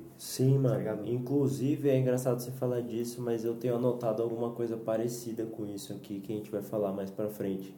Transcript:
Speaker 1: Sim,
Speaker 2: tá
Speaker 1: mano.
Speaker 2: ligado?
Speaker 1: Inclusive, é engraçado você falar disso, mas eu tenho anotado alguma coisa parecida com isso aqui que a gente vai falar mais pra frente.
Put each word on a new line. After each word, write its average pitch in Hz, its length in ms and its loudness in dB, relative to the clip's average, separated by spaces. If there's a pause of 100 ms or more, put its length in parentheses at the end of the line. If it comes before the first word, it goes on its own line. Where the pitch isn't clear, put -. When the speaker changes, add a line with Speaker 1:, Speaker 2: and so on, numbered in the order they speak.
(180)
Speaker 1:
Sim, 135 380 4
Speaker 2:
tá 135 120 4
Speaker 1:
mano. 110 100 4
Speaker 2:
ligado? 107 300 -2
Speaker 1:
Inclusive, 135 800 2
é 131 100 6
engraçado 127 400 2
você - 120 -6
falar 123 320 0
disso, 120 400 -4
mas 117 240 0
eu 117 80 0
tenho 120 220 0
anotado 117 460 2
alguma 117 280 0
coisa 117 260 -2
parecida 113 680 -2
com 110 180 -6
isso 101 300 -8
aqui 98 260 -8
que - 100 -8
a 107 60 -2
gente 104 140 -6
vai 104 100 -2
falar 101 320 0
mais 98 180 -4
pra 104 200 -4
frente. 98 480 -4